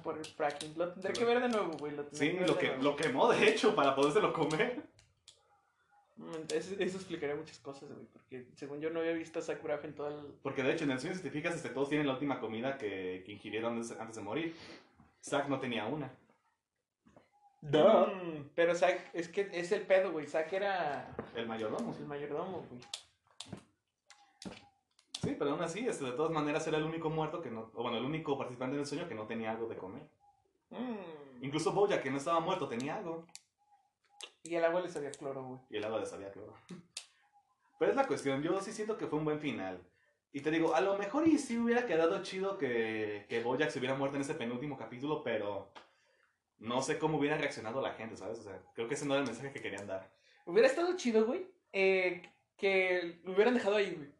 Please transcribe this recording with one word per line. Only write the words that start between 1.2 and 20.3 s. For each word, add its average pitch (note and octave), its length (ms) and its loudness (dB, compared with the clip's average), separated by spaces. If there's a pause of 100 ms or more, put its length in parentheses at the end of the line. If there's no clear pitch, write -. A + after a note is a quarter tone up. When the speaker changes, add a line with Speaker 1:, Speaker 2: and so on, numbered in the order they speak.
Speaker 1:
ver A#3+ 160 4
de B3 80 0
nuevo, G3+ 300 0
güey. D3 180 -4
Lo C#3+ 80 -6
tendré - 140 -12
Speaker 2:
Sí, D#3 140 4
Speaker 1:
que F3+ 80 -2
ver F3+ 80 4
Speaker 2:
lo C#3+ 60 6
Speaker 1:
de A#2+ 60 0
Speaker 2:
que-, B2+ 80 2
Speaker 1:
nuevo. C3 140 -2
Speaker 2:
lo C#3+ 140 4
quemó, D3+ 360 4
de G#3 160 8
hecho, A3 260 6
para C#3 200 8
podérselo C#3+ 380 6
comer. D#3+ 500 2 (1300)
Speaker 1:
Mm, E3 160 -12 (220)
eso, F3+ 240 -2
eso F3+ 180 0
explicaría D3+ 380 -4
muchas D#3 240 -10
cosas, C#3 340 -14
güey, A#2+ 140 -16
porque - 480 -16
según C#3+ 260 -10
yo D#3+ 100 -2
no E3 100 -2
había E3 120 0
visto E3 280 -4
a - 20 -6
Zach D3+ 200 -6
Braff D3+ 220 -2
en D3+ 120 -10
todo D3 120 -4
el D3 240 -10 (100)
Speaker 2:
Porque, C3+ 200 -2
de C3+ 100 4
hecho, D#3 120 0
en C3+ 80 2
el B2+ 80 0
sueño, F#3 160 -4
si F3+ 60 -8
te C#3 80 -6
fijas, E3 260 -2
este, B2+ 140 -6
todos C#3 180 0
tienen D3 180 4
la C3+ 80 2
última C#3 260 -2
comida A#2 380 -2
que, F#2 480 -4
que G#2 60 -12
ingirieron A2 420 -2
antes, A#2 240 -4
antes A2 180 -10
de G#2+ 60 -10
morir. D#3 340 -4 (680)
Zack C#3+ 260 -2
no C3+ 100 0
tenía A#2 280 -4
una. C3+ 260 -6 (1500)
Speaker 3:
Duh. D3+ 160 4 (280)
Speaker 1:
Mm, E3+ 480 -6
pero E3+ 200 6
Zack, F3 400 2
es E3+ 140 -4
que G3 220 -2
es F3 220 -2
el G3 140 0
pedo, F#3+ 260 6
güey. D#3 140 -4
Zack D#3+ 260 -2